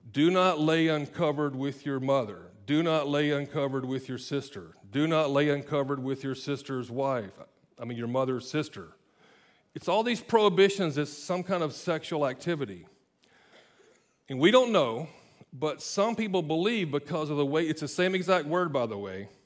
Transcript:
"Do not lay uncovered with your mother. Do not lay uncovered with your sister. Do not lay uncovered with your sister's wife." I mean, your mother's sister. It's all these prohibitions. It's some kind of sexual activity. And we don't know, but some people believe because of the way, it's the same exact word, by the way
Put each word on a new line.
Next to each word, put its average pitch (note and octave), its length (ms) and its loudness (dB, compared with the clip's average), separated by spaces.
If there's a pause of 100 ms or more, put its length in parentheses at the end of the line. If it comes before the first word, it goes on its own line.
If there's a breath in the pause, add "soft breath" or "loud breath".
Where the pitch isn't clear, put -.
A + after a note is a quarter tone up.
(100)
"Do D3 200 4
not F#3 300 4
lay D#3+ 260 4
uncovered D3 680 -2
with C3+ 280 -6
your C#3 140 -2
mother. B2+ 540 -2 (120)
Do D3+ 180 2
not D#3+ 240 2
lay D3 240 2
uncovered C#3 540 -2
with C3 240 -4
your B2 100 -6
sister. G2+ 560 -8 (160)
Do D3 160 2
not D#3 240 2
lay C#3+ 200 4
uncovered C#3 520 -2
with C3+ 220 -4
your C3+ 100 -4
sister's C3 560 -6
wife." B2 480 -4 (400)
I A#2+ 60 -10
mean, A#2+ 140 -8
your A#2 100 -4
mother's B2+ 420 -2
sister. C#3+ 380 -6 (880 soft breath)
It's - 120 -8
all G3 160 2
these A#3+ 200 0
prohibitions. G3 760 4
It's D3 160 -2
some F3+ 300 -4
kind F3+ 200 -2
of C#3+ 120 -2
sexual D#3 520 -2
activity. B2+ 600 -4 (1400 soft breath)
And C3 120 -4
we F3+ 100 8
don't B3 220 6
know, C#3 340 2 (460 loud breath)
but D3 280 -4
some G#3+ 360 0
people F#3+ 260 0
believe E3+ 480 0
because D3+ 400 -4
of D3 60 -2
the C#3+ 100 2
way, D#3 220 0
it's D#3 140 -4
the D3 40 -6
same F#3 300 0
exact F3+ 300 2
word, E3+ 260 0
by B2+ 140 0
the G#2 120 -6
way G2 300 -8 (180)